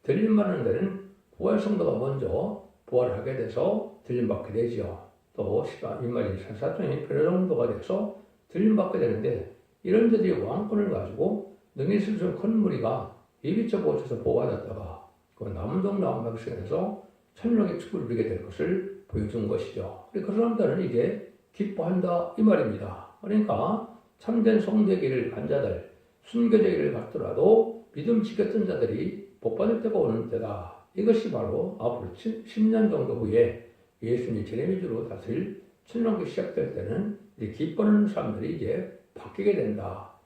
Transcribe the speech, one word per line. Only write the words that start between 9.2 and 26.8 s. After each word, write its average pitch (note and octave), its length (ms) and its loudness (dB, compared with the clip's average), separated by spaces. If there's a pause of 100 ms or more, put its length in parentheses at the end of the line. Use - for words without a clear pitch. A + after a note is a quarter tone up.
이런 A3 300 6
자들이 F#3 300 2
왕권을 G#3 500 0
가지고 - 680 -2 (180)
능히 F3 240 0
슬픈 F3+ 360 -2
큰 A3 220 0
무리가 A2 580 0 (280)
예비처 G3 380 0
보호처에서 - 400 -2
보호받았다가 - 800 -2 (320)
그 - 100 -12
남은 G2+ 360 -2
종 G3+ 180 0
남은 A#2+ 340 -2
백성에서 C#3 720 -4 (300)
천국의 G#3+ 460 0
축복을 - 260 -6
누리게 A2+ 240 0
될 - 160 -4
것을 - 640 -4
보여준 G#2+ 400 -2
것이죠. - 640 -6
그래서 G3 160 -4
그 G3 80 -4
사람들은 G#3+ 500 2
이제 - 480 0 (200)
기뻐한다 F3+ 840 -2
이 A3 60 4
말입니다. G#2+ 640 2 (140)
그러니까 G#3 680 0 (300)
참된 A3 400 4
성도의 F#3+ 420 4
길을 C3 300 0
간 - 160 -6
자들, - 420 -2 (320)
순교자의 G#3+ 540 4
길을 D3 180 0